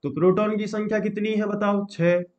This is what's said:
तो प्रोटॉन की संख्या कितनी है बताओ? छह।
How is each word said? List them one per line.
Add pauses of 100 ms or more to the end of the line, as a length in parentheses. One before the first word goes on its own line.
तो
प्रोटॉन
की
संख्या
कितनी
है
बताओ?
छह। (140)